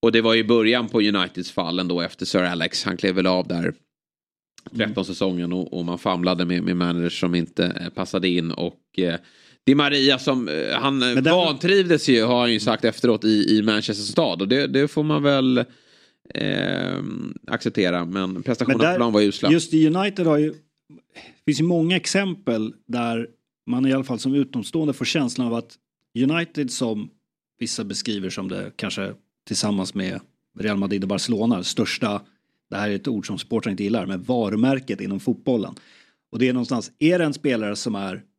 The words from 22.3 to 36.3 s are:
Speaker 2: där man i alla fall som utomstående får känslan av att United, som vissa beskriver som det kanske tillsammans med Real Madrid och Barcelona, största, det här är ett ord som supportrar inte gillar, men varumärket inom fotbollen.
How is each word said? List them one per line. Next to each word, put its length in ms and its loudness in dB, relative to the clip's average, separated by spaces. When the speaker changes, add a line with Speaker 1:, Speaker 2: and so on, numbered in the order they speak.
Speaker 2:
där 380 -2
man 200 0
i 60 4
alla 120 0
fall 140 -4
som 160 -2
utomstående 580 -2
får 120 -4
känslan 420 -2
av 80 -2
att 200 -8
United, 520 0
som 400 -4
vissa 260 -6
beskriver 460 -6
som 180 -8
det 280 -8
kanske 360 -6
tillsammans 480 -2
med 260 -4
Real 180 -2
Madrid 280 0
och 40 -4
Barcelona, 540 0
största, 580 -2
det 60 -8
här 140 -2
är 40 0
ett 140 -6
ord 180 -4
som 120 -6
supportrar 320 -2
inte 140 -4
gillar, 220 0
men 160 -6
varumärket 800 0
inom 200 -6
fotbollen. 540 -2